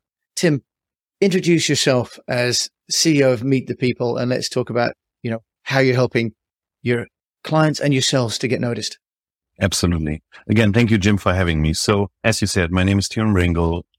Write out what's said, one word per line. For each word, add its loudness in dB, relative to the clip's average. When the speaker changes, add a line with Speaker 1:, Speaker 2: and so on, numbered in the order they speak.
Speaker 1:
Tim, 0
introduce 2
yourself 0
as -2
C 2
E 6
O 4
of -2
Meet 0
the -8
People, -2
and -2
let's -4
talk -4
about, -2
you -6
know, -6
how -4
you're 2
helping 0
your -2
clients 0
and 0
yourselves 0
to -4
get -2
noticed. -6
Speaker 2:
Absolutely. -2
Again, 4
thank 2
you, 4
Jim, 2
for 0
having 0
me. 2
So, 0
as 0
you 0
said, 0
my 2
name 2
is -2
Tim -2
Ringel. 0